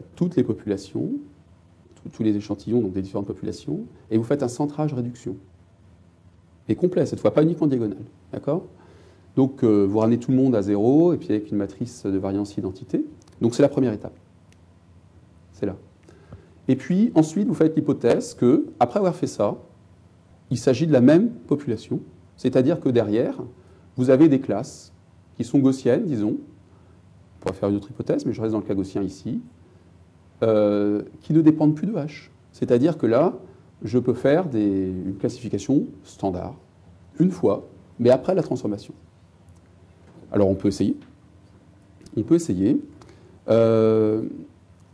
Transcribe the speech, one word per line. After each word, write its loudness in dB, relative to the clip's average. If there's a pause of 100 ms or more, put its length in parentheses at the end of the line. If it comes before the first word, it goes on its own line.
(160)
toutes -2
les 2
populations, -4 (840)
tous, -20
tous -8
les 2
échantillons, -4
donc -2
des -4
différentes -8
populations, -8 (280)
et 0
vous 2
faites -2
un -2
centrage -4
réduction. -8 (1300)
Et 0
complet, 0
cette -6
fois, 2
pas 4
uniquement 0
diagonale. -2 (340)
D'accord ? -4 (720)
Donc, 2
euh, 4
vous 0
ramenez 4
tout -4
le 4
monde 4
à 2
zéro, 2
et -2
puis -10
avec -2
une -2
matrice -8
de -2
variance -4
identité. -6 (360)
Donc, 0
c'est 2
la 4
première -2
étape. -10 (1400)
C'est -8
là. -6 (960)
Et 2
puis, 0
ensuite, 2
vous -2
faites 2
l'hypothèse 0
que, 2 (120)
après 0
avoir 0
fait -4
ça, -4 (960)
il -2
s'agit 0
de 2
la 6
même 6
population, -6 (360)
c'est-à-dire 2
que -2
derrière, 0 (560)
vous 2
avez 8
des 4
classes -8 (440)
qui -6
sont 0
gaussiennes, 2
disons. -2
On -20
pourrait -8
faire -2
une 0
autre -8
hypothèse, -4
mais -2
je -8
reste -2
dans -2
le -6
cas -4
gaussien -4
ici, -8 (1000)
euh, 2 (200)
qui -4
ne 6
dépendent 4
plus -4
de -4
H. -8 (220)
C'est-à-dire 2
que -2
là, 2 (500)
je -2
peux 0
faire 2
des, 0 (140)
une -6
classification -2 (180)
standard, -8 (640)
une 4
fois, 0 (300)
mais 4
après 2
la 2
transformation. -8 (1400)
Alors 4
on 2
peut -2
essayer. -2 (1160)
On -2
peut 4
essayer. 0 (720)
Euh, 4 (720)